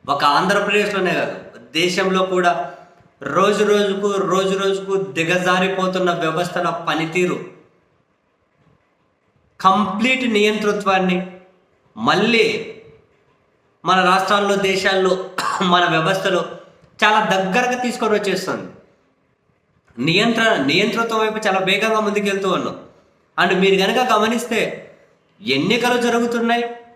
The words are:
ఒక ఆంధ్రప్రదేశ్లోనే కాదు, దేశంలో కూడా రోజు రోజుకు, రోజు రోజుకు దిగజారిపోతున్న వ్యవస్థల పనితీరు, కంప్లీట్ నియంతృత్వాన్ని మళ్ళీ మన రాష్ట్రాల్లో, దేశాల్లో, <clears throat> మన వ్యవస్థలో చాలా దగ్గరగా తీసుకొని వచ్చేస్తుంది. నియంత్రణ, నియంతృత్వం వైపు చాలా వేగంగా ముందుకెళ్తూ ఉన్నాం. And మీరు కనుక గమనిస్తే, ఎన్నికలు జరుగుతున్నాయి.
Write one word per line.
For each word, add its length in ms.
ఒక 160
ఆంధ్రప్రదేశ్లోనే 880
కాదు, 200
దేశంలో 540
కూడా 260
రోజు 420
రోజుకు, 480
రోజు 460
రోజుకు 380
దిగజారిపోతున్న 1120
వ్యవస్థల 580
పనితీరు, 500
కంప్లీట్ 720
నియంతృత్వాన్ని 880
మళ్ళీ 500
మన 200
రాష్ట్రాల్లో, 520
దేశాల్లో, 560
<clears throat> 320
మన 100
వ్యవస్థలో 560
చాలా 240
దగ్గరగా 540
తీసుకొని 360
వచ్చేస్తుంది. 520
నియంత్రణ, 520
నియంతృత్వం 540
వైపు 200
చాలా 200
వేగంగా 420
ముందుకెళ్తూ 500
ఉన్నాం. 260
And 200
మీరు 180
కనుక 240
గమనిస్తే, 480
ఎన్నికలు 600
జరుగుతున్నాయి. 640